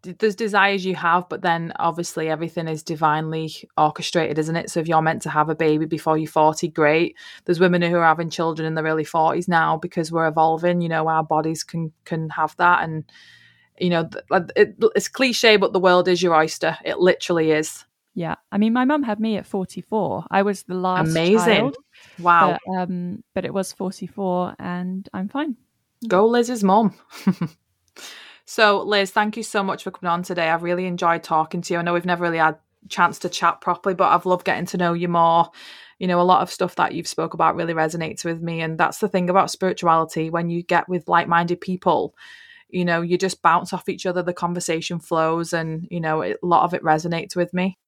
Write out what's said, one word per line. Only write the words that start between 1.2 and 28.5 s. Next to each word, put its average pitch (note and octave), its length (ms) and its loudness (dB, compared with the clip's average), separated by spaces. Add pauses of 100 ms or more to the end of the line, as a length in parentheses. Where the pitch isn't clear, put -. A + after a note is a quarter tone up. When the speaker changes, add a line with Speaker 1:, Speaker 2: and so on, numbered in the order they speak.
Speaker 1:
but - 140 -8
then E3 380 0
obviously E3 500 -2
everything D#3+ 380 -4
is D#3 160 -6
divinely D#3+ 680 -2 (240)
orchestrated, D#3 640 0
isn't D#3+ 180 -2
it? - 140 -4
So E3+ 100 -2
if D#3+ 80 -4
you're D#3+ 140 2
meant D#3+ 220 0
to D#3 80 -8
have D3+ 180 2
a D#3+ 60 -2
baby D#3 320 2
before D#3 280 0
you're D#3 120 -2
forty, D#3 400 2
great. D#3+ 500 2 (280)
There's E3+ 140 0
women F3+ 220 4
who E3+ 140 0
are E3+ 100 4
having D#3+ 240 2
children D#3+ 380 -4
in D#3+ 80 -4
their D#3+ 100 -4
early D#3 180 0
forties E3 440 0
now D#3+ 300 2
because E3 340 -6
we're E3 160 0
evolving, D#3+ 540 0
you E3+ 80 -2
know, D#3+ 180 -2
our D#3+ 160 0
bodies D#3 400 -2
can, E3 280 -8 (120)
can D#3+ 260 -6
have D#3 280 -4
that. F3 260 2
And, D#3 200 -6 (760)
you F3+ 100 0
know, E3 180 0
th-, - 220 -12
like, F3+ 140 2 (120)
it, G#3+ 200 2 (200)
it's - 120 -2
cliche, A#3 500 4
but G3 160 2
the F#3+ 60 2
world F3+ 280 4
is F3 140 2
your F3 140 2
oyster. D#3+ 500 0
It - 140 -4
literally E3+ 500 2
is. D#3 340 -2 (300)
Speaker 2:
Yeah. E3+ 220 -6 (160)
I G3+ 80 -2
mean, A3 140 2
my B3+ 120 2
mum D4 160 0
had G#3+ 180 -4
me A3 180 -2
at - 100 -10
forty-four. F3+ 840 -6
I G3 140 2
was G3 200 -2
the F#3 120 -8
last F#3 340 0
Speaker 1:
Amazing. F3+ 460 4
Speaker 2:
child. B3 220 0 (420)
Speaker 1:
Wow. E3+ 480 4
Speaker 2:
But, F#3 120 -4
um, F3+ 440 -6 (100)
but F#3+ 100 -4
it - 120 -6
was F#3+ 180 -4
forty-four F#3 840 -4
and F3+ 560 -8
I'm F#3+ 140 -6
fine. C#4+ 280 -6 (500)
Speaker 1:
Go G3+ 200 4
Liz's A#3 360 2
mum. G3 300 4 (320)
<laughs> F#3 100 2 (1120)
So, G#3 360 4